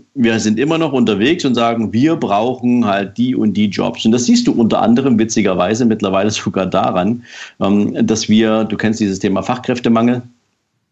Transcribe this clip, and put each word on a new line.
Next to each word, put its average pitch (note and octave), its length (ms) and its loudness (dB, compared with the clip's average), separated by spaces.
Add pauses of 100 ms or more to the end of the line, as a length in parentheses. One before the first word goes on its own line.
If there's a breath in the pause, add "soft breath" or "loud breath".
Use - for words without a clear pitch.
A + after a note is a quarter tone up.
(160)
wir A2+ 260 2
sind G#2+ 180 0
immer D#3+ 180 0
noch D#3+ 140 -2
unterwegs B2 540 0
und B2+ 100 0
sagen, A#2 380 0
wir D3+ 240 2
brauchen A#2+ 680 0
halt G2 320 -2
die B2+ 180 0
und A2 180 0
die G#2 140 0
Jobs. G2 360 -4
Und A2 80 4
das A#2+ 140 2
siehst - 220 2
du - 40 2
unter A2+ 300 2
anderem A#2+ 360 2
witzigerweise G#2+ 680 0
mittlerweile G2+ 440 0
sogar F#2+ 360 -4
daran, G2 580 -2 (380 loud breath)
ähm, G#2 440 0
dass G#2+ 220 0
wir, A2 380 2
du G#2 100 -6
kennst A2 240 -2
dieses G2 200 -2
Thema G2 240 -2
Fachkräftemangel, A#2+ 800 0 (680)